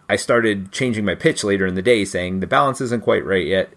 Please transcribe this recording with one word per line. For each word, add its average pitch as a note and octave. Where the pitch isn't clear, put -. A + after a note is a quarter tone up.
I G#2
started G#2+
changing A2+
my F2+
pitch D#3+
later G2
in F#2
the F#2
day, A2
saying, F#2
"The F#2+
balance C3+
isn't A#2+
quite G#2+
right F2+
yet. F#2